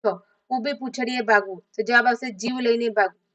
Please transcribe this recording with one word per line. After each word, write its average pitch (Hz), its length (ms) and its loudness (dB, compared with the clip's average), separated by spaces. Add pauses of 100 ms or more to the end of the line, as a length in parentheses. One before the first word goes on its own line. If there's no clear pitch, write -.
છ, - 20 -6 (460)
ઊભી 254 220 -2
પૂંછડીએ 247 480 -6
ભાગવું. 196 380 2
તો - 240 -14
જવાબ 233 240 4
આવશે 247 240 -2
જીવ 220 280 -6
લઈને 233 300 2
ભાગવું. 202 340 0 (120)